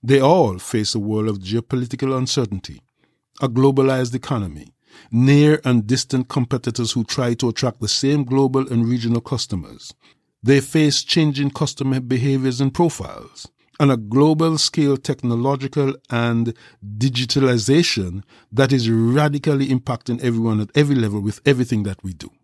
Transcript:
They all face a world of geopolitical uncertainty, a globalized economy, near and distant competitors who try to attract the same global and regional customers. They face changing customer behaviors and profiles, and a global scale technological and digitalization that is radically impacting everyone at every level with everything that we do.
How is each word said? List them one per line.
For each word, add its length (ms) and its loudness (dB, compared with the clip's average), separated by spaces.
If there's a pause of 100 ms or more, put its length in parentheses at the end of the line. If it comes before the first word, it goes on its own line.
They 180 4
all 380 4
face 380 -4
a 40 -2
world 280 -2
of 120 -4
geopolitical 800 -4
uncertainty, 640 -4 (600)
a 80 0
globalized 640 2
economy, 580 -6 (380)
near 540 6
and 200 2
distant 440 -2
competitors 640 -4
who 120 -2
try 300 -2
to 160 -2
attract 300 -4
the 80 -4
same 360 0
global 480 0
and 160 0
regional 340 0
customers. 720 -8 (480)
They 200 4
face 420 0
changing 480 0
customer 480 -4
behaviors 600 -2
and 120 0
profiles, 760 -4 (340)
and 100 6
a 60 2
global 600 2
scale 400 0
technological 960 -2 (160)
and 440 0 (440)
digitalization 1300 0 (280)
that 220 2
is 160 0
radically 760 0
impacting 540 -4
everyone 380 0
at 160 -6
every 200 2
level 260 -2
with 240 -6
everything 380 0
that 200 -8
we 100 -8
do. 160 -16 (140)